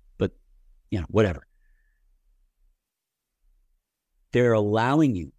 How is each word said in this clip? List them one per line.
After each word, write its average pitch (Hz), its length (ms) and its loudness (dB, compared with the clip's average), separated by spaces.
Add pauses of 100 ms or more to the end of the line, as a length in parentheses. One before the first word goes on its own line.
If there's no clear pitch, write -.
(180)
but, 101 140 -2 (580)
you 104 100 -4
know, 78 100 -6
whatever. 95 360 -2 (2750)
They're 120 220 2
allowing 113 640 0
you 85 240 -10